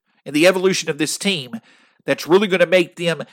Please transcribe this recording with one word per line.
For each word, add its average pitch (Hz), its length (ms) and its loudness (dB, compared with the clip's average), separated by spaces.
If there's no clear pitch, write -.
in 143 80 -8
the 151 120 4
evolution 185 440 2
of 147 80 -6
this 151 200 -4
team 151 440 -6
that's - 220 -4
really 190 220 4
gonna 175 160 2
make 170 320 0
them 165 360 -4